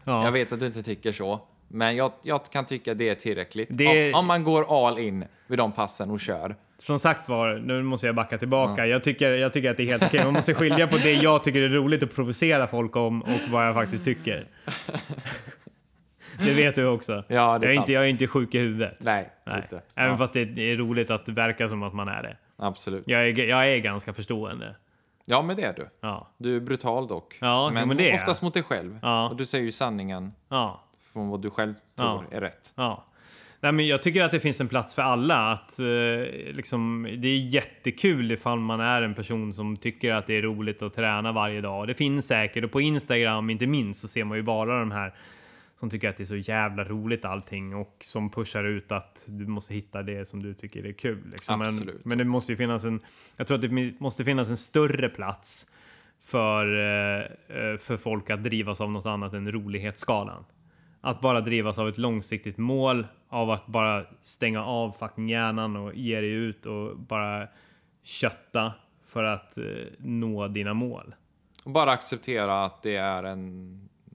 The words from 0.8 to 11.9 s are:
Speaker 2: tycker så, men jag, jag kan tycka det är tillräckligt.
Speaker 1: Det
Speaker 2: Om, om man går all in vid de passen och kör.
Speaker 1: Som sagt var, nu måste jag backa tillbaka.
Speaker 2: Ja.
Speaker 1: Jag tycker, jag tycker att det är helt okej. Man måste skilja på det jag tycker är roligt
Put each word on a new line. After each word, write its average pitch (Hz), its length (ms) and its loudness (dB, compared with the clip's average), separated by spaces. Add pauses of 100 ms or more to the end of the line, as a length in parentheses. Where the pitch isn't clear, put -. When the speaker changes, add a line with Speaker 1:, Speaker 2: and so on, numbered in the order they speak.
Speaker 2:
tycker 107 300 -4
så, 101 280 -4 (280)
men 113 280 0
jag, 131 160 2 (100)
jag 147 220 -2
kan 135 220 -4
tycka 120 280 -4
det 113 140 2
är 101 60 2
tillräckligt. 104 560 -4
Speaker 1:
Det 147 440 6
Speaker 2:
Om, 165 60 6
om 180 60 2
man 170 180 4
går 151 440 6
all 117 100 0
in 98 260 -2 (220)
vid 123 120 -2
de 113 140 4
passen 104 380 -2
och 104 100 -4
kör. 98 340 -4 (240)
Speaker 1:
Som 147 200 0
sagt 156 300 2
var, 117 260 2
nu 127 280 -2
måste 131 240 -2
jag 117 80 2
backa 117 240 -2
tillbaka. 123 480 2
Speaker 2:
Ja. - 60 -
Speaker 1:
Jag 127 120 2
tycker, 139 260 4
jag 127 220 2
tycker 127 180 2
att 117 60 0
det 123 60 0
är 120 40 2
helt 123 180 4
okej. 175 200 4
Man 139 80 4
måste 151 220 2
skilja 160 320 4
på 160 100 4
det 147 160 6
jag 147 320 6
tycker 139 160 4
är 135 80 6
roligt 143 340 4